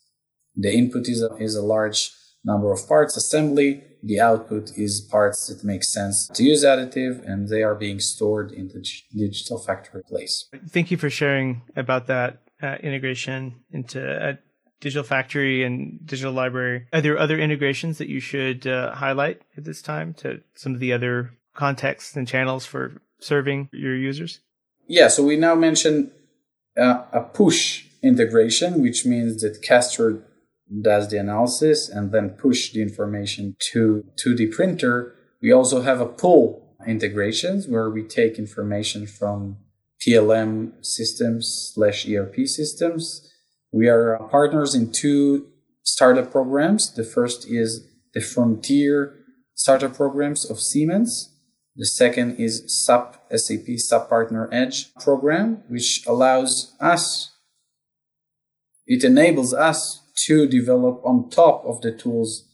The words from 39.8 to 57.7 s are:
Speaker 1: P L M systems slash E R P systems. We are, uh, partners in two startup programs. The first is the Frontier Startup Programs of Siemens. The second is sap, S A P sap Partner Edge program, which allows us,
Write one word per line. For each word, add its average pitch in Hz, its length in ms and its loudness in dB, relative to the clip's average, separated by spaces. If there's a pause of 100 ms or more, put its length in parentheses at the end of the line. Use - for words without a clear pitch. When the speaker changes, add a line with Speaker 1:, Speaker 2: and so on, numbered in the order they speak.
Speaker 1:
P 120 140 2
L 107 180 6
M 110 400 -2 (100)
systems - 920 -4
slash 104 340 0
E 104 100 -2
R 95 100 -2
P 131 200 -4
systems. 160 840 -6 (420)
We 113 160 4
are, 117 280 4
uh, - 120 -10
partners 143 460 2
in 113 160 0
two 143 580 2 (340)
startup 127 500 4
programs. 143 600 2
The 117 120 -6
first - 440 -2
is 113 380 -2 (260)
the 110 80 -6
Frontier 139 1000 0 (360)
Startup 135 400 2
Programs 143 560 -2
of 110 100 -8
Siemens. 180 720 0 (460)
The 104 100 -6
second 123 500 0
is - 480 -4
sap, - 460 0
S - 200 -2
A 110 80 -4
P 120 180 -8
sap - 320 0
Partner 113 420 0
Edge 127 440 -4
program, 156 760 0
which - 380 -4
allows 131 760 2
us, - 560 0 (1500)